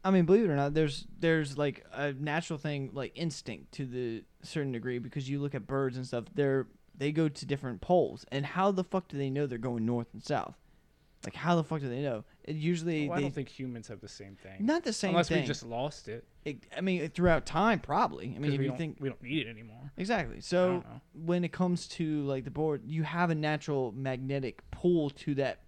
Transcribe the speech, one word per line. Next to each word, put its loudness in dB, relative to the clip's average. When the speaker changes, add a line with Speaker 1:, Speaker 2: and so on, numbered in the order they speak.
Speaker 1:
I 4
mean, 8
believe 8
it 4
or 2
not, 2
there's, 2
there's, 2
like, -2
a -2
natural -2
thing, -4
like, -6
instinct -6
to -4
the -4
certain -4
degree, -4
because -6
you -2
look -4
at -6
birds 0
and -6
stuff, -4
they're, 4
they -2
go 4
to -6
different -4
poles, 2
and -2
how 2
the 0
fuck -2
do -8
they 0
know 0
they're -4
going 0
north 0
and -14
south? -2
Like, -10
how 2
the 4
fuck -2
do -4
they -4
know? -2
It -6
usually 0
Speaker 2:
Well, -2
I 0
Speaker 1:
they 2
Speaker 2:
don't -2
think -6
humans -10
have -12
the -14
same -16
thing. -8
Speaker 1:
Not 4
the 0
same 0
Speaker 2:
Unless 4
Speaker 1:
thing. 4
Speaker 2:
we -2
just -4
lost -6
it. -8
Speaker 1:
It, -8
I -6
mean, 0
throughout 6
time, 2
probably. 0
I -8
mean, -4
Speaker 2:
'Cause 4
Speaker 1:
if 2
Speaker 2:
we 2
Speaker 1:
you 2
Speaker 2:
don't, -4
Speaker 1:
think -4
Speaker 2:
we -2
don't -12
need -2
it -10
anymore. -16
Speaker 1:
Exactly. -2
Speaker 2:
I -14
Speaker 1:
So 4
Speaker 2:
don't -16
know. -14
Speaker 1:
when 0
it -2
comes 2
to, -2
like, -2
the -8
board, -2
you -2
have 2
a 4
natural 0
magnetic -4
pull 4
to -4
that 0